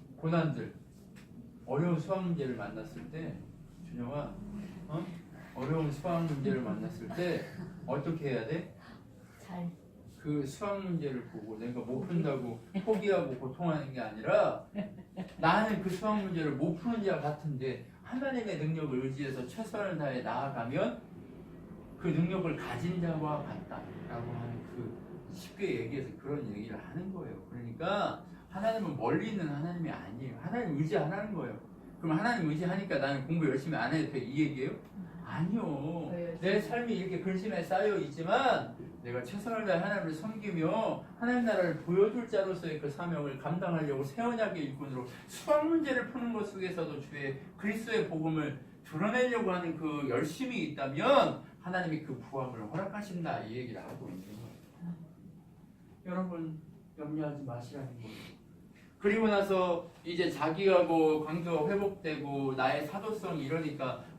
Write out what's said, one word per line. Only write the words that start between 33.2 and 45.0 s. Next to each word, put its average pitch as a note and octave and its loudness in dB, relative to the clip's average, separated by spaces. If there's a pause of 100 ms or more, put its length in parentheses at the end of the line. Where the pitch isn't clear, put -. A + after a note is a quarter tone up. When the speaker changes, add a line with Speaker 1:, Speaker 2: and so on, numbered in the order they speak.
Speaker 1:
공부 D#3+ 2
열심히 C3+ 0
안 A#2+ 0
해도 D#3+ 2
돼, C#3 -2
이 C3 0
얘기예요? C3+ 0 (540)
아니요. F3+ 0
Speaker 2:
더 E3 -2
열심히. E3+ -4
Speaker 1:
내 G3+ 4
삶이 A#3 0
이렇게 F3+ -2
근심에 F#3 -2
쌓여 G3 4
있지만 E3 2 (260)
내가 A#2+ -4
최선을 A3 -4
다해 F3 4
하나님을 F#3 0
섬기며 G3 0 (160)
하나님 B3 2
나라를 F3 4
보여줄 G#3+ 6
자로서의 F3+ 0
그 C#3+ -2
사명을 D3 -2
감당하려고 D#3 0
새 - -4
언약의 G#3+ 2
일꾼으로 C3 -6 (200)